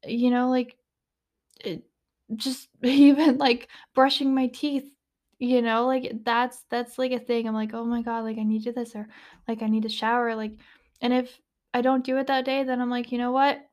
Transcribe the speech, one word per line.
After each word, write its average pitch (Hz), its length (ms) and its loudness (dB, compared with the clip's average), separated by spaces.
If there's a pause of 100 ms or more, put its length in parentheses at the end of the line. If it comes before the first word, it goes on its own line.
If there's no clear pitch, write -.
you 240 240 0
know, 247 200 0
like, 247 260 -2 (840)
it, 175 240 -10 (520)
just 262 400 -10
<laughs> - 60 -16
even, 285 560 6
like, 247 300 0 (260)
brushing 269 400 2
my 262 140 2
teeth, 277 420 -6 (480)
you 247 240 2
know? 233 240 0
Like, 254 260 -2 (120)
that's, 240 460 -2
that's, 240 280 -6
like, 254 140 -2
a 247 60 -2
thing. 233 300 -2
I'm 220 60 -4
like, 214 200 -4
"Oh 233 100 -8
my 233 180 -2
God, 226 220 -6
like, 220 140 -6
I 214 60 -4
need 220 200 0
to 240 80 -4
do - 0 -
this," 233 220 -8
or, 214 140 -12 (400)
like, 226 140 -6
"I 220 60 -4
need 220 160 0
to 226 40 -6
shower," 233 480 -2
like, 220 160 -8 (480)
and 240 120 0
if 247 280 -2 (340)
I 247 80 0
don't 262 220 2
do 262 140 -2
it 269 100 -4
that 262 160 0
day, 269 200 -2
then 254 160 -2
I'm 247 100 -2
like, 247 220 -6
"You 247 60 -4
know 247 140 -2
what? 277 280 2 (120)